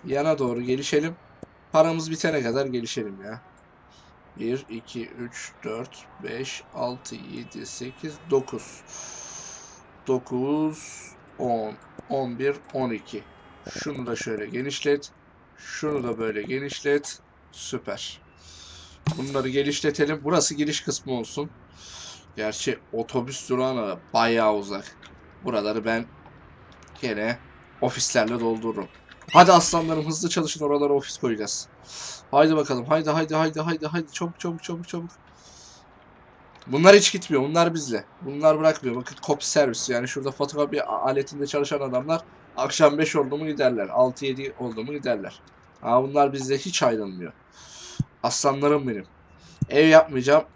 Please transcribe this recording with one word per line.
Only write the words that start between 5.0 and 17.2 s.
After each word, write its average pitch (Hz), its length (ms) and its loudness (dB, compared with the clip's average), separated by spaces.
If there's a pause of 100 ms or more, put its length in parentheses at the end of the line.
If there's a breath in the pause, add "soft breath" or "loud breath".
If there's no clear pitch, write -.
üç, - 420 -12 (120)
dört, 117 420 -10 (180)
beş, 131 400 -10 (120)
altı, 123 400 -8
yedi, 120 500 -14
sekiz, 131 480 -14 (160)
dokuz. - 520 -4 (1300 loud breath)
Dokuz, 139 1040 -4 (280)
on, 110 340 -2 (360)
on 127 300 -4
bir, 139 160 0 (180)
on 131 180 -2
iki. 104 320 -10 (560)
Şunu 135 280 -8
da 117 80 -4
şöyle 110 300 -6
genişlet. 143 680 -2 (460)
Şunu 147 460 -6
da 117 140 -4
böyle 110 240 -2
genişlet. 139 760 -2 (320)